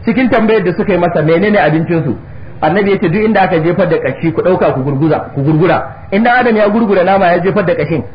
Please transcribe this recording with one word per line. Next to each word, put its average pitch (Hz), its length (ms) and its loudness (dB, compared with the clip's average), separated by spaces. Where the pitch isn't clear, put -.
Cikin 254 240 2
tambayar 220 340 2
da 180 80 0
suka 196 200 -2
yi 175 60 2
masa 170 240 0
menene 190 360 2
abincin 160 460 0
su, 127 120 -4
annabi 196 300 0
ya 190 60 0
ce 190 120 0
duk 208 120 0
inda 214 200 2
aka 180 180 0
jefar 170 280 0
da 160 100 2
kashi 147 340 -4
ku 151 100 -2
dauka 175 300 0
ku 135 100 -4
gurguza, 143 360 0
ku 139 80 -4
gurgura. 160 720 0
In 208 100 2
dan 240 180 2
adam 240 160 2
ya 208 140 2
gurgura 202 340 0
nama 190 300 2
ya 180 60 0
jefar 190 240 0
da 170 100 0
kashin 151 300 -4